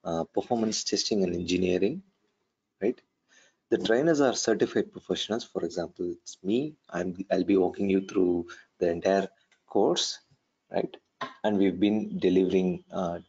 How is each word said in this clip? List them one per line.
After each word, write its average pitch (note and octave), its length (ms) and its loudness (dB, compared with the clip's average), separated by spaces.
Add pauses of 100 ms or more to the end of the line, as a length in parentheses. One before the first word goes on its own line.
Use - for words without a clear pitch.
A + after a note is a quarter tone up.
uh, E2 200 -4
performance A2 600 -2
testing G2+ 400 0
and F2 120 -2
engineering, F2+ 680 0 (800)
right? G#2+ 180 -2 (680)
The A2 80 2
trainers C3 420 2
are B2+ 140 2
certified A2 580 0
professionals. F#2+ 520 -4
For - 200 -6
example, E2+ 600 -6
it's - 200 -18
me. C3 300 -2 (160)
I'm, F2+ 260 -4 (160)
I'll F2+ 120 2
be G2 120 2
walking F#2+ 320 2
you F#2+ 200 2
through F2 400 0 (320)
the F2 100 2
entire F#2+ 380 2 (400)
course, C3 500 0 (540)
right? - 260 -4 (460)
And G#2 160 0
we've F#2 200 2
been G#2 380 0
delivering, F#2 760 2
uh, F2 380 -4